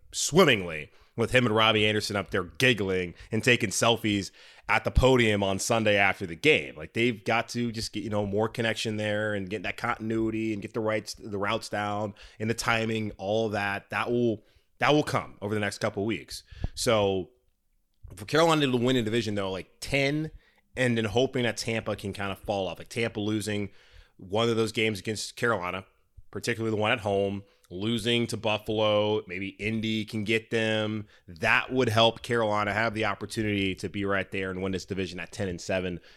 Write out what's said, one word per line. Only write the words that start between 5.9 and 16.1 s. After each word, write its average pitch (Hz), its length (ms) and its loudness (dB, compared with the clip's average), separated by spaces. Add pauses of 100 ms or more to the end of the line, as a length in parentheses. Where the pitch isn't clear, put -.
after 98 300 2
the 82 80 -10
game. 85 420 2
Like, 78 160 -12
they've 117 320 0
got 117 260 0
to 120 220 -4
just 107 200 -8
get, 104 100 -8
you 110 80 -8
know, 104 160 0
more 104 220 0
connection 113 480 -4
there 107 360 -2
and 98 160 -4
get 95 140 -6
that 101 140 -6
continuity 110 760 -2
and 101 80 -4
get 104 140 -12
the 120 60 -2
rights, 107 340 -2
the 101 240 -8
routes 104 300 -2
down 104 460 -4 (240)
and 110 120 -2
the 113 40 0
timing, 113 600 -2
all 107 300 0
of 104 60 -2
that. 101 380 -4
That 107 200 -2
will, 120 320 0 (360)
that 123 140 4
will 151 120 4
come 95 360 -4
over 104 140 -2
the 107 60 0
next 101 180 -2
couple 107 240 -2
of 104 40 0
weeks. 92 360 -6 (320)